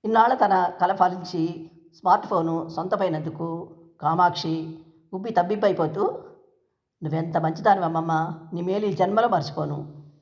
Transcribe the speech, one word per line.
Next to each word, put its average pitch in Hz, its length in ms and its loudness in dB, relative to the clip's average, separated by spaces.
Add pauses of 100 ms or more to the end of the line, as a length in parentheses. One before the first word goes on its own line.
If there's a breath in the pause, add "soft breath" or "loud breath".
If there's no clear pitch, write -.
ఇన్నాళ్ళ 226 280 6
తన 190 380 4 (100)
కల 185 140 2
ఫలించి 175 760 -2 (280)
స్మార్ట్ 190 280 2
ఫోను 165 420 -2
సొంతమైనందుకు 165 1000 -4 (320)
కామాక్షి 160 800 0 (340)
ఉబ్బి 190 160 -8
తబ్బిబ్బైపోతూ, 185 720 0 (1000)
"నువ్వెంత 160 340 -2
మంచిదానివి 160 480 2
అమ్మమ్మ, 165 480 -2 (200)
నీ 170 80 -6
మేలు 196 240 -2
ఈ 196 80 0
జన్మలో 202 340 2
మర్చిపోను. 151 640 -4 (300)